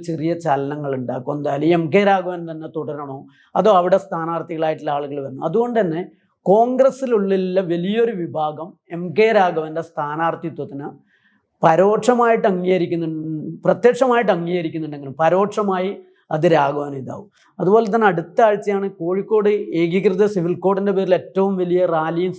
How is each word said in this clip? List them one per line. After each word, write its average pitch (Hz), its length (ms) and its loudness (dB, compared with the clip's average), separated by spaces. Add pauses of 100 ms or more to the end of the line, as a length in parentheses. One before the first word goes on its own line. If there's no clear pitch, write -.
ചെറിയ 160 240 -2 (140)
ചലനങ്ങൾ 139 560 -2
ഉണ്ടാക്കും. 127 380 -6
എന്തായാലും 147 400 0
എം 165 140 -2
കെ 196 80 4 (100)
രാഘവൻ 180 300 -2 (100)
തന്നെ 160 260 -12
തുടരണോ 147 420 -10 (400)
അതോ 196 120 4 (100)
അവിടെ 185 260 4
സ്ഥാനാർത്ഥികളായിട്ടുള്ള 160 880 -4
ആളുകൾ 143 280 -6
വരണോ? 135 240 -10
അതുകൊണ്ട് 233 340 0
തന്നെ 165 180 -2 (480)
കോൺഗ്രസിനുള്ളിലുള്ള 214 1120 2 (100)
വലിയൊരു 208 420 0 (100)
വിഭാഗം 151 440 -6 (280)
എം 170 60 -8 (160)
കെ 214 100 6 (100)
രാഘവൻ്റെ 160 520 0
സ്ഥാനാർത്ഥിത്വത്തിന് 151 1000 -6 (760)
പരോക്ഷമായിട്ട് 220 880 4
അംഗീകരിക്കുന്നുണ്ട്, 170 720 -2 (400)
പ്രത്യക്ഷമായിട്ട് 240 720 2
അംഗീകരിക്കുന്നുണ്ടെങ്കിലും 160 880 -6
പരോക്ഷമായി 190 680 0 (460)
അത് 156 100 2 (100)
രാഘവൻ 143 460 0
ഇതാവും. - 260 -12 (320)
അതുപോലെ 208 340 4
തന്നെ 226 180 4
അടുത്ത 165 360 -2
ആഴ്ചയാണ് 202 400 -2 (120)
കോഴിക്കോട് 202 500 0 (320)
ഏകീകൃത 185 520 2
സിവിൽ 175 200 0 (120)
കോഡിൻ്റെ 196 320 0
പേരിൽ 185 240 0
ഏറ്റവും 196 400 -2
വലിയ 175 180 0 (160)
റാലിയും 165 440 -2